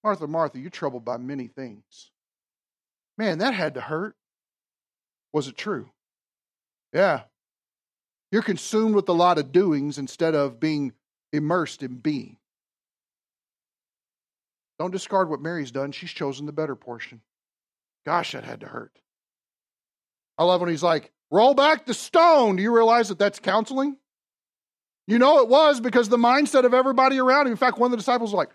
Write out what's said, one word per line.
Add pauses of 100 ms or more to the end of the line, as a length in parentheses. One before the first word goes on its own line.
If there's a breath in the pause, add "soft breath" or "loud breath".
"Martha,
Martha,
you're
troubled
by
many
things." (1080)
Man,
that
had
to
hurt. (1160)
Was
it
true? (1000)
Yeah. (1040)
You're
consumed
with
a
lot
of
doings
instead
of
being (380)
immersed
in
being. (2500)
Don't
discard
what
Mary's
done.
She's
chosen
the
better
portion. (840)
Gosh,
that
had
to
hurt. (1400)
I
love
when
he's
like, (160)
"Roll
back
the
stone."
Do
you
realize
that
that's
counseling? (1080)
You
know
it
was
because
the
mindset
of
everybody
around
him.
In
fact,
one
of
the
disciples
was
like,